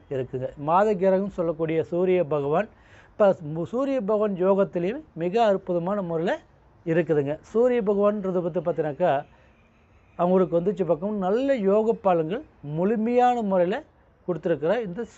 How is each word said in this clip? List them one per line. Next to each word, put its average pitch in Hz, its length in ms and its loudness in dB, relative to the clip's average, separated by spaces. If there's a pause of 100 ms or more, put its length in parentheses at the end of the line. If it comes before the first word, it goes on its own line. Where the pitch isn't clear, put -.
(100)
இருக்குங்க. 131 460 -6
மாத 180 380 2
கிரகம் 190 360 0
சொல்லக்கூடிய 165 520 -2
சூரிய 180 420 2
பகவான் 151 440 0 (420)
இப்ப 202 260 4 (180)
மு-, 165 80 -6
சூரிய 262 380 -2
பகவான் 208 340 0
யோகத்திலையும் 190 680 0 (120)
மிக 180 320 0
அற்புதமான 190 580 0
முறையில 170 380 -2 (440)
இருக்குதுங்க. 156 560 0
சூரிய 240 420 0
பகவான்ன்றதை 202 600 0
பத்தி 170 180 -4
பார்த்தீங்கன்னாக்கா, 151 640 0 (920)
அவங்களுக்கு 175 440 2
வந்துச்சு 180 260 -2
பக்கம் 170 300 -2
நல்ல 220 380 0
யோக 214 500 2
பலன்கள் 180 380 0 (200)
முழுமையான 226 800 0
முறையில 190 400 0 (460)
கொடுத்துருக்குற 170 580 -2
இந்த 190 180 -8 (140)